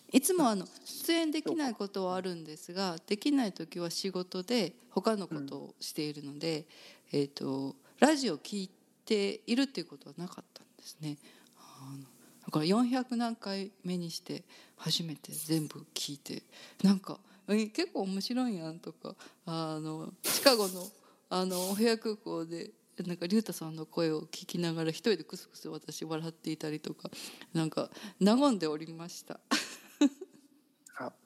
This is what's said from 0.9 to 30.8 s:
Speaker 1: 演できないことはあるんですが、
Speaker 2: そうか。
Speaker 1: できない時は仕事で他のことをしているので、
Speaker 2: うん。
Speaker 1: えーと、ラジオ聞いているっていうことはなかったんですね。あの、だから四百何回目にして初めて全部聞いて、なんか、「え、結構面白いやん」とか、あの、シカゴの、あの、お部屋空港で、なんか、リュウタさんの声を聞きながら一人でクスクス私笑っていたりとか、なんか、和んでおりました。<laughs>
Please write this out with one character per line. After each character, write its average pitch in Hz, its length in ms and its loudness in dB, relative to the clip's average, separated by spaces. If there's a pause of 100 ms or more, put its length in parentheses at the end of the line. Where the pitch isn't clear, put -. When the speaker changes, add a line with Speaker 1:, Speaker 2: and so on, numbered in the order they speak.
Speaker 1:
演 330 180 2
で 302 120 -2
き 311 120 -2
な 302 140 0
い 220 60 -4
こ 202 140 -4
と 190 180 -2
は 180 100 0
あ 185 60 -2
る 180 120 -4
ん 165 80 -10
で 156 140 -12
す - 160 -16
が、 185 200 -2
Speaker 2:
そ - 20 -4
う 165 60 -8
か。 - 80 -20
Speaker 1:
で 208 100 2
き 294 120 2
な 269 160 4
い 185 60 0
時 170 260 -8
は 170 120 -2
仕 - 180 -2
事 180 340 -4
で 208 320 2 (140)
他 226 280 2
の 185 120 -4
こ 156 140 -6
と 139 160 -8
を 143 220 -12
し - 120 -8
て 151 160 -2
い 147 60 -6
る 143 100 -10
の 143 140 -10
で、 160 280 -2 (460)
Speaker 2:
う 147 40 0
ん。 - 20 6
Speaker 1:
え 143 60 4
ー - 20 0
と、 135 500 -4 (220)
ラ 302 180 8
ジ 262 140 0
オ 147 80 -2
聞 202 220 -6
い 185 100 -8 (340)
て 202 420 0
い 226 80 2
る 269 80 4
っ 262 40 4
て 214 160 -6
い - 20 -6
う - 20 -10
こ 139 120 -18
と - 100 -18
は 143 80 -16
な 170 100 -8
か - 140 -12
っ - 40 -20 (100)
た - 100 -20
ん - 20 -20 (120)
で - 40 -20
す - 200 -16
ね。 147 160 -4 (400)
あ 135 360 -16
の、 139 100 -14 (420)
だ - 40 -10
か 156 100 2
ら 151 40 2
四 226 240 6
百 247 300 0
何 233 180 0
回 196 340 -6 (140)
目 180 140 -2
に 170 120 -6
し - 100 -8
て - 240 -10 (320)
初 - 260 -2
め 156 120 -6
て - 160 -16
全 151 360 0
部 143 260 -12
聞 - 220 -4
い - 40 -10
て、 - 240 -10 (400)
な 196 120 10
ん 185 60 0
か、 151 200 -10 (260)
「え、 214 200 4
結 330 260 -2
構 269 100 -2
面 196 200 -2
白 247 260 0
い 208 80 -2
や 160 140 -6
ん」 165 100 -12
と 165 140 -12
か、 - 200 -12 (300)
あ 160 340 -2
の、 156 440 -6
シ - 180 0
カ 262 160 10
ゴ 202 120 4
の、 185 220 -8 (380)
あ 185 160 0
の、 185 260 0
お 202 40 2
部 214 80 4
屋 226 160 6
空 220 180 -4
港 165 300 -6
で、 170 260 -10 (320)
な 175 80 -4
ん 170 60 -4
か、 170 80 -4
リ 202 100 4
ュ 226 40 8
ウ - 20 -8
タ 185 100 -6
さ 160 160 -8
ん 160 80 -8
の 156 80 -6
声 165 260 2
を 156 120 0
聞 - 240 -12
き - 120 -4
な 170 140 2
が 165 120 0
ら 160 60 2
一 160 100 -6
人 214 180 4
で 151 60 -10
ク - 120 -12
ス - 140 -16
ク - 80 -20
ス 160 100 -12
私 156 380 -8
笑 160 240 -4
っ - 20 -18
て - 180 -6
い 156 60 -2
た 156 140 -6
り 151 100 -4
と 160 140 -6
か、 - 160 -12 (420)
な 160 140 4
ん 156 40 0
か、 - 200 -2 (280)
和 247 320 8
ん 208 80 2
で 160 80 0
お 151 80 0
り 160 200 -8
ま 170 160 -12
し - 160 -14
た。 - 120 -10 (640)
<laughs> - 960 -2